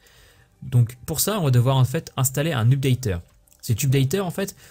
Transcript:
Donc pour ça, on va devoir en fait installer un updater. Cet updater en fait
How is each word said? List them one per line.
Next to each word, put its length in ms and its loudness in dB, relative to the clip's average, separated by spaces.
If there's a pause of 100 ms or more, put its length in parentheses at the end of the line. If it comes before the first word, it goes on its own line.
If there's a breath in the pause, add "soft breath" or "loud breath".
(600 soft breath)
Donc 360 0 (100)
pour 120 -4
ça, 200 -2
on 60 0
va 60 2
devoir 260 4
en 80 4
fait 300 -4
installer 360 -2
un 200 2
updater. 460 0 (440)
Cet 200 -4
updater 380 2
en 100 -4
fait 280 -6 (140 loud breath)